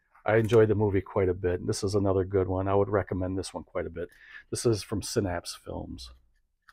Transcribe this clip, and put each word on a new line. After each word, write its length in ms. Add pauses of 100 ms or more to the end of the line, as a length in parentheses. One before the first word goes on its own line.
(260)
I 100
enjoyed 320
the 60
movie 260
quite 280
a 60
bit. 320
This 180
is 100
another 300
good 240
one. 180
I 80
would 140
recommend 500
this 160
one 80
quite 240
a 40
bit. 180 (420)
This 160
is 160
from 200
Synapse 640
Films. 460 (640)